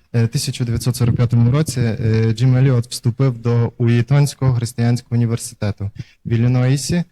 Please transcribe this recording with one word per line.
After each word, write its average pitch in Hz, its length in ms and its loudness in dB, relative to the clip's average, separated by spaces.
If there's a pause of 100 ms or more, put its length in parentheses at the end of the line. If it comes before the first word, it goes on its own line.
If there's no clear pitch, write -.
(120)
е, 117 140 2
тисяча 131 380 -4
дев'ятсот 117 320 -2
сорок 120 200 0
п'ятому 120 340 2
році, 147 300 -2
е, 110 520 0
Джим 127 240 2
Еліот 127 300 2
вступив 123 520 -2
до 117 400 0
Уїтонського 131 760 2
християнського 117 640 -2
університету 113 760 -4 (340)
в 113 80 -6
Іллінойсі 127 800 0